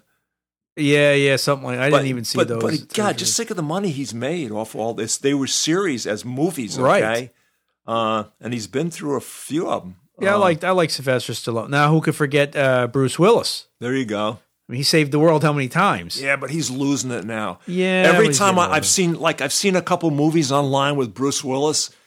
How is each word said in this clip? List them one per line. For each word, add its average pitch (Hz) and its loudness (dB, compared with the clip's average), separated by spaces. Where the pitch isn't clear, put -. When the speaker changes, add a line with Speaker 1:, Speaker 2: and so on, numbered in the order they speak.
Speaker 1:
Yeah, 147 4
yeah, 139 4
something 135 -2
like, 123 -4
I 135 2
Speaker 2:
But, 147 6
Speaker 1:
didn't 135 -2
even 123 -6
see - -6
Speaker 2:
but, - 2
Speaker 1:
those. 113 -4
Speaker 2:
but, 131 -4
God, 208 0
Speaker 1:
Those 123 -10
Speaker 2:
just - -2
Speaker 1:
were 233 -2
Speaker 2:
think 226 -8
of 208 -8
the 175 -2
money 180 -2
he's 127 -6
made 131 -4
off 107 -6
all 113 -4
this. 107 -4
They 139 0
were 135 0
series 156 -2
as 104 -4
movies, 131 -4
Speaker 1:
Right. 143 4
Speaker 2:
okay? 117 -2
Uh, 110 0
and 117 -8
he's 107 -6
been 135 -4
through 147 -6
a 113 -6
few - -8
of 98 -4
'em. 92 -16
Speaker 1:
Yeah, 190 0
I - 4
Speaker 2:
Uh, 208 2
Speaker 1:
liked, 180 2
I 185 0
like 180 2
Sylvester 127 -2
Stallone. 113 -6
Now, 147 4
who 160 4
could 156 0
forget, 143 0
uh, 131 2
Bruce 131 0
Willis? 190 2
Speaker 2:
There 120 -4
you 135 0
go. 107 -2
Speaker 1:
I - -14
mean, 123 -6
he 139 -4
saved 147 2
the 147 2
world 156 4
how 156 4
many 143 -2
times? 127 0
Speaker 2:
Yeah, 139 0
but 131 -8
he's 139 -4
losing 131 -2
it 104 -6
now. 107 -6
Speaker 1:
Yeah, 185 0
Speaker 2:
Every 175 4
Speaker 1:
he's 143 0
Speaker 2:
time 196 4
Speaker 1:
getting 180 2
Speaker 2:
I, 170 6
Speaker 1:
older. 151 0
Speaker 2:
I've 151 0
seen, 175 2
like, 156 -2
I've 135 -2
seen 190 2
a 175 2
couple 175 0
movies 151 2
online 139 2
with 123 -2
Bruce 135 -2
Willis, 143 -2